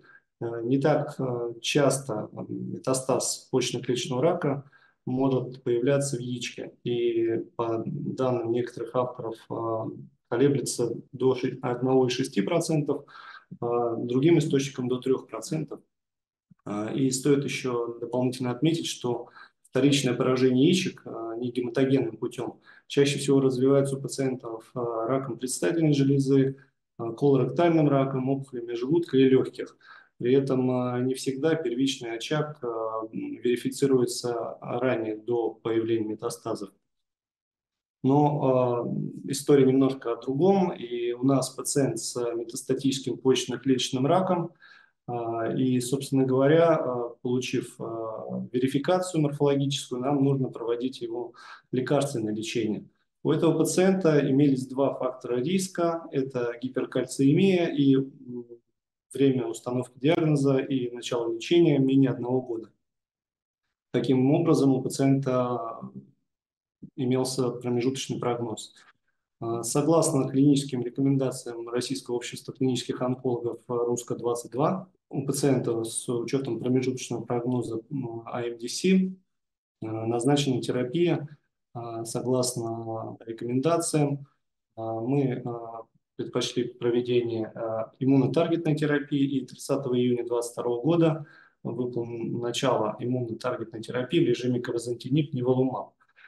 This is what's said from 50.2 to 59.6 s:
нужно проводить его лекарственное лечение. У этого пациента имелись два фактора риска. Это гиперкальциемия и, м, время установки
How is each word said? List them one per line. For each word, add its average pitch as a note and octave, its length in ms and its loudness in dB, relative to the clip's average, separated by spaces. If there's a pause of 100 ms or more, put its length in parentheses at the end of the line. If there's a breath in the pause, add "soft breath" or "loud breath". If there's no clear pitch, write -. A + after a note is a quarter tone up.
нужно C3 240 2
проводить A#2+ 520 -4
его A#2 340 -8 (380 loud breath)
лекарственное B2 640 0
лечение. G#2 540 -4 (340)
У C#3 100 2
этого D#3 260 2
пациента D#3+ 720 4
имелись C3 360 4
два C3+ 280 0
фактора B2 480 -4
риска. E3+ 720 -2
Это B2+ 500 -2
гиперкальциемия C#3 1040 2
и, C#3 300 4
м, A#2+ 500 -4 (640)
время B2+ 340 2
установки B2 520 -6